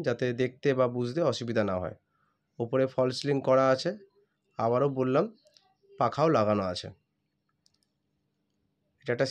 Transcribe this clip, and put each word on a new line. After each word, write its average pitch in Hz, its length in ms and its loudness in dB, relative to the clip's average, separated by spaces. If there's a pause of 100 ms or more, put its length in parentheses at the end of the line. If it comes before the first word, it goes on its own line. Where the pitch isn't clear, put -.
যাতে 123 180 -2 (160)
দেখতে 127 260 -2 (120)
বা 127 60 4 (100)
বুঝতে 123 240 -4 (120)
অসুবিধা 113 380 -2
না 92 120 -2
হয়। - 140 -8 (640)
ওপরে 131 240 0 (100)
ফলস 127 260 0
সিলিং 139 180 -2 (120)
করা 131 240 6
আছে, 147 180 -2 (680)
আবারও 123 300 2 (100)
বললাম, 131 260 2 (760)
পাখাও 139 280 2 (100)
লাগানো 104 340 2
আছে। 90 160 -10 (2250)
এটা - 140 -6
একটা 131 160 -2